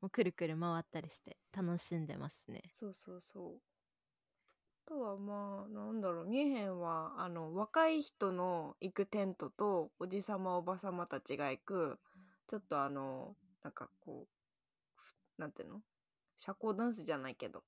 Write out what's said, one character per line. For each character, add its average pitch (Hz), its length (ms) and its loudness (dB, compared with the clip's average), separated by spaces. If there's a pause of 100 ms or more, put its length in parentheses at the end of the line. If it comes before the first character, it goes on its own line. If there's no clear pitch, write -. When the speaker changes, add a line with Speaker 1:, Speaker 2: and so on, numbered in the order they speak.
Speaker 1:
も 190 60 -2
う - 20 -2
く 240 120 6
る 180 100 6
く 170 140 0
る 160 140 0
回 170 180 2
っ 165 60 -2
た - 160 -6
り 160 80 -10
し - 140 -16
て - 160 -18 (140)
楽 175 260 0
し - 180 -2
ん 165 80 0
で 147 140 -6
ま 143 100 -4
す - 220 -10
ね。 208 160 -8
Speaker 2:
そ 208 220 -10
う 190 40 -8
そ 180 240 -12
う 180 60 -14
そ 180 260 -10
う。 175 120 -12 (1300)
あ - 40 -14
と 302 100 -2
は、 202 160 -2
ま 202 500 -6
あ、 - 40 -12
な 208 220 -4
ん 220 100 0
だ 185 100 4
ろ 165 120 -2
う、 - 20 -4
ミ 247 160 4
ュ 302 40 6
ン 277 40 6
ヘ 240 140 2
ン 185 140 0
は、 165 440 0
あ 180 80 -2
の、 165 240 -4
若 262 340 6
い 311 140 4
人 196 300 0
の 180 480 2
行 185 120 -4
く 196 140 2
テ 202 180 2
ン 190 100 0
ト - 140 -6
と、 196 500 2
お 180 80 -2
じ 190 140 0
さ 202 160 -2
ま 185 220 2
お 170 40 2
ば 185 140 0
さ 190 160 -2
ま 175 140 -2
た 135 160 -2
ち 143 160 -2
が 143 120 2
行 131 120 -2
く、 165 360 2 (480)
ち 220 100 -4
ょ - 20 -
っ - 20 -4
と、 147 220 2
あ 139 80 2
の、 135 440 -4 (280)
な 143 80 -6
ん - 20 -20
か - 160 -10 (120)
こ - 280 -12
う、 - 0 - (680)
ふ-、 - 200 -20 (240)
な 156 80 -4
ん 143 60 -8
て - 100 -10
い - 20 -6
う - 60 -12
の？ 214 120 -10 (540)
社 - 240 -6
交 220 180 2
ダ 233 80 4
ン 240 60 4
ス 214 120 -4
じ 151 80 2
ゃ 147 40 4
な 131 140 -4
い 120 40 -8
け 123 140 -4
ど、 - 200 -10